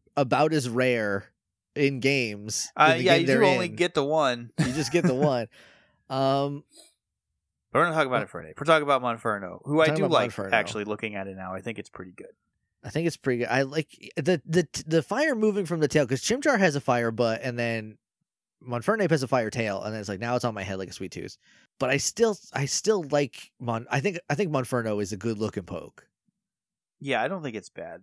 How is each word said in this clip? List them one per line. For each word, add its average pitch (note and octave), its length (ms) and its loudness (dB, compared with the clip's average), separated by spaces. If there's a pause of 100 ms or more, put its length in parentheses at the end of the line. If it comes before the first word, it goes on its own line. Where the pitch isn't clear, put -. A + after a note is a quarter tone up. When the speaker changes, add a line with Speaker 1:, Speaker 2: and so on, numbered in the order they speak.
(180)
Speaker 1:
about C#3+ 340 2
as C#3+ 160 0
rare A2+ 580 0 (500)
in C#3 240 2
games A2 760 -2
Speaker 2:
Uh, D#3 180 6
Speaker 1:
in E3 40 2
the E3+ 60 -2
Speaker 2:
yeah, F3+ 100 4
Speaker 1:
game E3 80 4
Speaker 2:
you C3+ 60 0
Speaker 1:
they're C3+ 140 4
Speaker 2:
do - 40 6
only A#2+ 220 2
Speaker 1:
in. G#2+ 80 -10
Speaker 2:
get F3 180 0
the D3+ 100 2
one. C3+ 540 0
Speaker 1:
You C3 160 0
just D3 180 -2
get E3+ 140 2
the D#3 80 4
Speaker 2:
<laughs> C#3+ 160 2
Speaker 1:
one. A#2+ 180 0 (600)
Um, C#3 540 0 (1080)
Speaker 2:
But B2 80 0
we're E3 60 4
not E3+ 80 -2
talking D#3 140 4
about A#2+ 160 4
Speaker 1:
uh, - 20 -4
Speaker 2:
Infernape. D#2 340 -14
We're D3 60 -4
talking D#3 180 6
about C#3 200 2
Monferno, G#2+ 640 -2
who D3 160 2
I D#3 60 8
Speaker 1:
talking D#3 120 2
Speaker 2:
do D3+ 60 2
Speaker 1:
about D#3+ 80 2
Speaker 2:
like, A#2+ 180 4
Speaker 1:
Monferno. G2 220 -4
Speaker 2:
actually, G#2 320 0
looking G#2 300 -6
at G2 120 -8
it F#2+ 100 -12
now. F#2 160 -10
I F#2+ 80 -10
think G#2+ 160 -10
it's G2+ 120 -14
pretty F#2 240 -16
good. - 180 -20 (520)
Speaker 1:
I A2+ 60 -10
think D#3+ 160 -2
it's D#3+ 120 -2
pretty B2 220 0
good. A#2 100 0
I B2+ 140 4
like C3+ 520 -6
the, D#3 320 0
the, E3 200 2 (200)
the D#3 160 2
fire C#4 320 0
moving G#3+ 320 2
from E3 140 -2
the D3 60 4
tail, C#3+ 200 2
'cause C3 140 -2
Chimchar C4+ 360 2
has F3+ 180 4
a C#3 60 -2
fire A#2+ 300 2
butt, A2+ 320 0
and B2 160 -4
then A2+ 380 -4 (680)
Monfernape D#3 440 0
has D3+ 100 2
a C3 60 -4
fire A#2+ 240 2
tail, G#2+ 320 -2
and G#2+ 100 -6
then A2 60 -6
it's G#2 100 -10
like, G2 100 -4
now A#2 160 -2
it's B2 100 -2
on A2+ 100 -2
my G2 80 -6
head F#2+ 160 -6
like F#2+ 100 -8
a F#2+ 40 -16
sweet F#2 180 -10
tooth. F2+ 260 -12 (420)
But B2+ 120 0
I C#3 60 4
still, A3 400 0 (160)
I C#3+ 120 -2
still G3 460 0
like D3 480 -2
Mon-, A#2 320 -4
I C3 80 0
think, E3+ 180 -4 (120)
I C#3+ 60 0
think E3+ 160 -2
Monferno A#2 500 -2
is G2+ 100 -4
a G#2 60 -6
good A2 200 -4
looking G#2 260 -4
poke. D#2+ 440 -14 (920)
Speaker 2:
Yeah, C3 200 -2
I B2+ 60 0
don't F3+ 160 -6
think A#2 140 -6
it's F#2+ 120 -12
bad. E2+ 340 -14